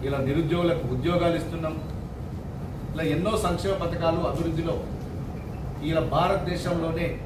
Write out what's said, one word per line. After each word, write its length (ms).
ఇలా 120
నిరుద్యోగులకు 580
ఉద్యోగాలు 440
ఇస్తున్నాం. 360
ఇలా 120
ఎన్నో 180
సంక్షేమ 380
పథకాలు 380
అభివృద్ధిలో 440
ఇలా 120
భారతదేశంలోనే 920